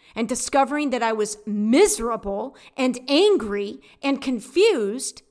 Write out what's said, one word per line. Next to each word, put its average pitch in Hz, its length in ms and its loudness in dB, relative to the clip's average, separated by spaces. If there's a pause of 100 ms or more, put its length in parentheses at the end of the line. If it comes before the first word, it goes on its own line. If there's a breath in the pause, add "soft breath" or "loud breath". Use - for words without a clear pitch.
(140 soft breath)
and 220 140 -4
discovering 269 600 0
that 233 120 -2
I 226 120 0
was 214 320 -4
miserable 226 1080 0 (220 soft breath)
and 254 220 0 (100)
angry 254 720 2 (220 soft breath)
and 277 180 -2
confused 262 1120 0